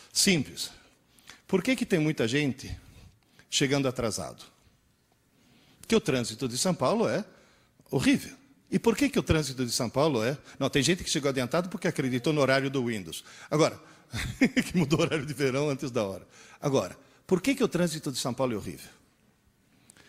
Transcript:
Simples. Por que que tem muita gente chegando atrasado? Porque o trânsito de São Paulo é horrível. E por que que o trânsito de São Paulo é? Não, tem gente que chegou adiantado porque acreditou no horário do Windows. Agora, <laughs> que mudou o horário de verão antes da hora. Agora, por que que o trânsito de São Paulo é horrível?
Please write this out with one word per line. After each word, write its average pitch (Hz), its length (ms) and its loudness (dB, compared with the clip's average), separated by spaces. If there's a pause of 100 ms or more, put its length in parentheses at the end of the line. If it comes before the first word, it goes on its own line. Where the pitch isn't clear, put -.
(120)
Simples. - 580 0 (760)
Por 185 160 0
que 254 140 0
que 233 80 -4
tem 185 140 2
muita 151 300 0
gente 135 460 -2 (760)
chegando 139 380 2
atrasado? 98 560 -4 (1400)
Porque - 160 0
o 208 40 2
trânsito 127 480 -2
de 117 80 -6
São 180 180 0
Paulo 160 340 2
é 156 160 0 (640)
horrível. 147 460 2 (340)
E - 80 0
por - 180 2
que 285 140 2
que - 80 -2
o 233 40 4
trânsito 135 420 0
de 117 80 -2
São 117 180 -2
Paulo 135 320 2
é? 131 160 0 (200)
Não, 135 120 0
tem 143 120 2
gente 170 200 2
que - 80 -6
chegou 143 180 0
adiantado 135 400 0
porque 185 200 -4
acreditou 135 440 0
no 151 80 2
horário 135 300 4
do 131 160 0
Windows. 101 380 -6 (260)
Agora, 151 300 2 (300)
<laughs> - 560 0
que - 100 -6
mudou 151 240 2
o - 20 2
horário 151 240 -2
de 151 80 -8
verão 135 340 0
antes 139 220 -4
da 117 140 0
hora. 95 220 -8 (340)
Agora, 120 380 0 (280)
por 180 140 2
que 277 140 2
que - 80 -2
o 214 60 4
trânsito 160 420 -2
de 123 80 -6
São 123 160 -2
Paulo 127 200 0
é - 20 -2
horrível? 87 340 -10 (1200)